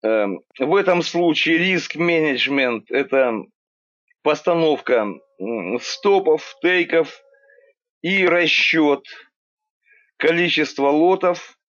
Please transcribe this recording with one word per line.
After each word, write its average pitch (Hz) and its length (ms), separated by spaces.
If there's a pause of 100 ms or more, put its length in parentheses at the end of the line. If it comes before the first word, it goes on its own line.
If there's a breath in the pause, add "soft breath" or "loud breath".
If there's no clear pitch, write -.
Эм, 104 380 (180)
в 147 180
этом 190 260
случае 165 580
риск-менеджмент — 147 1300
это 131 420 (880)
постановка, 147 840 (320)
м, 104 400
стопов, 185 800
тейков 165 600 (800 soft breath)
и 185 240
расчет 160 800 (1120 soft breath)
количества 156 720
лотов 180 680 (120)